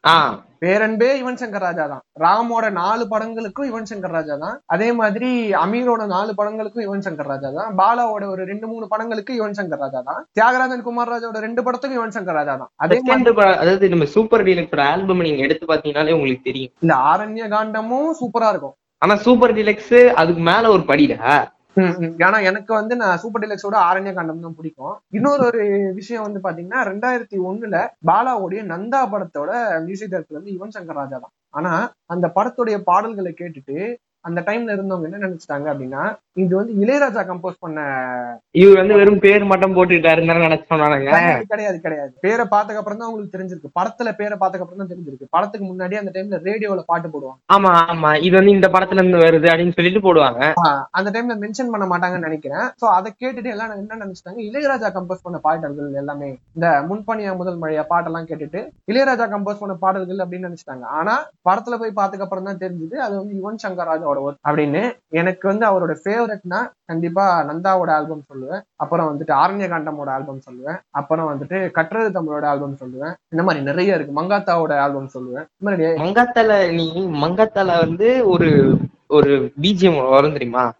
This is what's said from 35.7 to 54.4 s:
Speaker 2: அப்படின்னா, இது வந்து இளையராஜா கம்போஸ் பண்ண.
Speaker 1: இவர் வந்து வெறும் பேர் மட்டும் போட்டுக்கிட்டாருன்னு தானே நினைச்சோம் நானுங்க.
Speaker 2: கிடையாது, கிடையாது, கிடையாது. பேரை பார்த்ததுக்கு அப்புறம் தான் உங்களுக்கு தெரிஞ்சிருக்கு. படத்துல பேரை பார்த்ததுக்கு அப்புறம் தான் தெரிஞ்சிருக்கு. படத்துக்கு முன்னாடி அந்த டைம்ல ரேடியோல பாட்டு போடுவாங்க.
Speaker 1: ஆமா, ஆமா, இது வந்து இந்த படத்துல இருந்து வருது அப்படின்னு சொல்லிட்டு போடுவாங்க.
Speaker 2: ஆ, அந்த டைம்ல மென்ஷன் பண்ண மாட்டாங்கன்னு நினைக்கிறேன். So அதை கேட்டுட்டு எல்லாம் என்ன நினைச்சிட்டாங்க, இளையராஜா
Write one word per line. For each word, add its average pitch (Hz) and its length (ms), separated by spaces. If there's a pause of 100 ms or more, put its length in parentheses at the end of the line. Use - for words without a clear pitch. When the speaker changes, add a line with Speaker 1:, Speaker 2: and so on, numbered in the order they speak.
Speaker 2:
அப்படின்னா, 139 400 (180)
இது 185 220
வந்து 220 180
இளையராஜா 226 500
கம்போஸ் 180 360
பண்ண. 143 480 (440)
Speaker 1:
இவர் 190 260
வந்து 196 180
வெறும் 202 240
பேர் 202 240
மட்டும் 190 320
போட்டுக்கிட்டாருன்னு 165 520
தானே 165 200
நினைச்சோம் 156 400
நானுங்க. 139 160
Speaker 2:
கிடையாது, 156 440
கிடையாது, 208 340
கிடையாது. 147 380
பேரை 226 260
பார்த்ததுக்கு 208 300
அப்புறம் 202 220
தான் 233 120
உங்களுக்கு 208 280
தெரிஞ்சிருக்கு. 175 440
படத்துல 214 340
பேரை 208 220
பார்த்ததுக்கு 185 240
அப்புறம் 180 160
தான் 196 100
தெரிஞ்சிருக்கு. 160 420
படத்துக்கு 202 380
முன்னாடி 185 280
அந்த 202 180
டைம்ல 190 300
ரேடியோல 202 420
பாட்டு 170 220
போடுவாங்க. 143 500
Speaker 1:
ஆமா, 180 260 (100)
ஆமா, 156 280
இது 180 140
வந்து 196 160
இந்த 190 160
படத்துல 185 260
இருந்து 185 240
வருது 165 340
அப்படின்னு 170 220
சொல்லிட்டு 185 400
போடுவாங்க. 139 400 (140)
Speaker 2:
ஆ, 139 240
அந்த 196 200
டைம்ல 233 260
மென்ஷன் 220 340
பண்ண 190 260
மாட்டாங்கன்னு 180 220
நினைக்கிறேன். 156 560
So 233 140
அதை 196 300
கேட்டுட்டு 240 260
எல்லாம் 214 440
என்ன 220 160
நினைச்சிட்டாங்க, 190 320
இளையராஜா 233 540